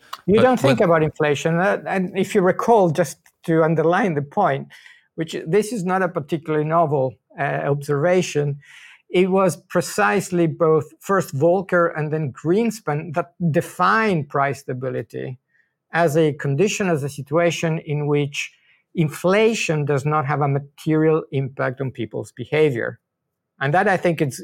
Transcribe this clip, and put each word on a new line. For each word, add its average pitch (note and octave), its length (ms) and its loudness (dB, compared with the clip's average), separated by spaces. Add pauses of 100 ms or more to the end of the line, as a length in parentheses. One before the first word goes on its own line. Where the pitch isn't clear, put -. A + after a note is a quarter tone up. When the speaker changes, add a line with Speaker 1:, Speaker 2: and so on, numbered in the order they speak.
(260)
Speaker 1:
You F#3 100 4
Speaker 2:
But A3+ 80 6
Speaker 1:
don't B3+ 160 6
think C4+ 200 4
Speaker 2:
when G#3 80 4
Speaker 1:
about E3 160 4
inflation. D3+ 560 0
Uh, G3 260 0
and F3+ 320 -4
if F#3+ 160 -2
you G#3+ 60 4
recall, F#3+ 520 4
just E3 260 -2 (260)
to E3 220 2
underline E3 480 2
the C#3+ 80 -2
point, C#3+ 480 -2 (480)
which E3 180 -6 (120)
this G#3+ 260 0
is G3+ 100 -4
not F#3 200 0
a F3+ 40 0
particularly D#3 560 -4
novel, D3+ 520 0 (240)
uh, D3 260 -4
observation, D3 920 0 (500)
it F#3 220 2
was F#3+ 260 2
precisely F#3+ 880 -2
both D#3 400 2 (140)
first F#3+ 340 -2
Volcker E3+ 640 2
and D3+ 160 -4
then D#3 180 -4
Greenspan E3+ 840 -2
that - 180 -4 (180)
defined F3+ 800 0
price C#3 300 -2
stability B2+ 800 -8 (520)
as D#3+ 240 2
a D#3+ 180 4
condition, F#3 540 -2
as D3+ 160 0
a C#3+ 60 -6
situation D#3+ 680 -2
in D3 260 -4
which D3 460 -2 (420)
inflation F3 920 0
does C#3 200 0
not D3+ 220 0
have C#3+ 140 -2
a D3 60 0
material D#3 840 0
impact C3+ 500 -4
on C3 80 -4
people's A2 420 -10
behavior. B2 680 -2 (600)
And C#3 140 -2
that, G3 140 2
I F#3 100 2
think, E3+ 240 0
it's, C#3 220 -4